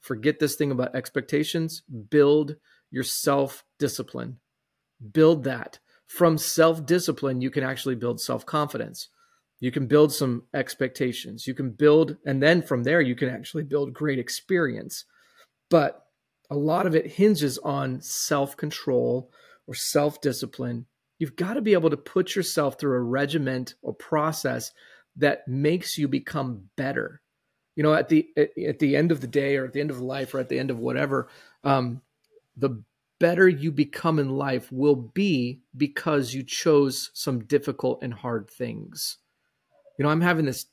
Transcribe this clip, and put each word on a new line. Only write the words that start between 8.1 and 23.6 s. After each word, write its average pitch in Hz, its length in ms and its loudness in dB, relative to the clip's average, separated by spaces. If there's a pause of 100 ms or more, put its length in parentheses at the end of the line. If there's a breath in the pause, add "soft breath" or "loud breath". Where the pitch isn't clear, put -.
self-confidence. 127 880 -4 (540)
You 123 100 -2
can 135 160 -2
build 147 240 6
some 127 320 -2 (100)
expectations. 127 920 -4
You 135 60 -6
can 131 180 -6
build, 151 540 6
and 135 180 0
then 165 180 6
from 127 220 -2
there, 156 160 2
you 123 160 2
can 127 140 -2
actually 127 340 -8
build 139 300 -2
great 139 260 -2
experience. - 840 -4 (640 soft breath)
But 147 340 2 (460)
a 143 60 -6
lot 160 300 0
of 160 100 2
it 160 180 0
hinges 160 460 4
on 139 420 -4
self-control 131 1300 -2 (360 soft breath)
or 113 80 -12
self-discipline. 131 1120 -2 (340)
You've 151 160 -6
gotta 214 260 -4
be 208 120 2
able 165 180 4
to 143 60 0
put - 380 -2
yourself 151 440 -2
through 135 180 0
a 123 40 0
regiment 131 800 -2